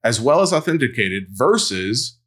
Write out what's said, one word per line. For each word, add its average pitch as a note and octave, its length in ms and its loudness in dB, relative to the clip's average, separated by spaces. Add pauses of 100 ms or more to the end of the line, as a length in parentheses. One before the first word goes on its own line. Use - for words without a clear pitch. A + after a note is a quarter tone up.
as A2+ 180 0
well C#3+ 200 4
as F#3 120 2
authenticated A#2+ 760 -2
versus G#2+ 960 -2